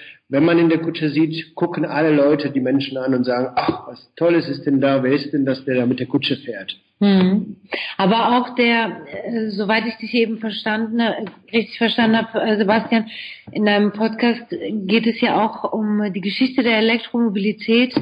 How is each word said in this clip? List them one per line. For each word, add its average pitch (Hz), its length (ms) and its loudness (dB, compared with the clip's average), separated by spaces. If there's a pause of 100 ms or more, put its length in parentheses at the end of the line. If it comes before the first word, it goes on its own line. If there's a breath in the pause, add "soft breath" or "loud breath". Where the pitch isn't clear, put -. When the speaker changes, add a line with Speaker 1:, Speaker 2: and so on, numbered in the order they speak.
(280 loud breath)
Speaker 1:
wenn 143 160 2
man 170 140 4
in 170 100 4
der 160 100 4
Kutsche 160 300 -4
sieht, 160 460 -2
gucken 170 320 -2
alle 156 240 0
Leute 143 400 4
die 139 100 -2
Menschen 135 380 0
an 131 160 0
und 123 100 2
sagen, 127 320 -2
"Ach, - 300 -2
was - 300 -18
Tolles 165 320 2
ist 135 180 -8
denn 139 160 2
da, 135 200 2
wer 127 100 2
ist 143 200 -2
denn 139 140 0
das, 131 180 -2
der 131 120 -2
da 123 100 2
mit 123 120 0
der 127 80 -6
Kutsche 135 300 -2
fährt?" 98 420 -12 (220)
Speaker 2:
Mhm. 196 560 2 (400 loud breath)
Aber 226 400 2
auch 247 180 -2
der, 233 460 0 (240)
äh, 220 240 -4
soweit 214 380 0
ich 226 100 -6
dich - 180 -12
eben 226 240 0
verstanden, 220 640 -4
äh, 226 240 -2 (280)
richtig 220 260 -2
verstanden 226 400 2
habe, 220 220 -4
äh, 208 180 0
Sebastian, 220 480 0 (440 loud breath)
in - 140 -2
deinem 208 280 2
Podcast 226 580 -2
geht 208 560 -2
es 226 140 -2
ja 214 220 2
auch 220 300 -4
um 208 400 -2
die 185 80 -6
Geschichte 247 420 0
der 226 160 2
Elektromobilität 226 1200 0